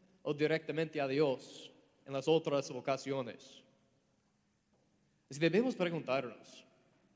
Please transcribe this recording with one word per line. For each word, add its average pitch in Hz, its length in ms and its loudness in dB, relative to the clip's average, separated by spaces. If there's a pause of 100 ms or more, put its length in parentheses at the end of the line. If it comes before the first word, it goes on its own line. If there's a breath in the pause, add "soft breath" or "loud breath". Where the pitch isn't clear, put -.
(240)
o 147 100 0
directamente 156 680 0
a 139 80 0
Dios, 135 640 0 (340)
en 139 60 -12
las 135 160 -2
otras 156 440 2
vocaciones. 131 920 -6 (1700)
Así 143 100 -10
debemos 185 360 4
preguntarnos, 135 880 -4 (500)